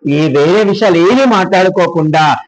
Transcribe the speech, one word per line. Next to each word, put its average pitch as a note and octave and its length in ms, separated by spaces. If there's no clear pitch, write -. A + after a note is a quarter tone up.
ఏ D3+ 200
వేరే D3+ 360
విషయాలు G3 340
ఏమీ A#3 280
మాట్లాడుకోకుండా F#3 1120